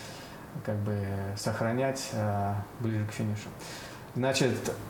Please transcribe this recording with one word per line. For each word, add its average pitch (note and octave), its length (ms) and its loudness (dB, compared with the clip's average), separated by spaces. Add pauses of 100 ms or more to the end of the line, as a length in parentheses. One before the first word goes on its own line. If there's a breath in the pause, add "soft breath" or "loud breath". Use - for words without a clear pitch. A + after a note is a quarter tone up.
(640 loud breath)
как G#2+ 120 0
бы G#2 220 2 (380)
сохранять, A#2+ 760 0
э, G2+ 420 2 (260)
ближе A2 240 2
к G#2+ 80 -2
финишу. G#2+ 380 -2 (680 loud breath)
Значит, C3 560 4 (180)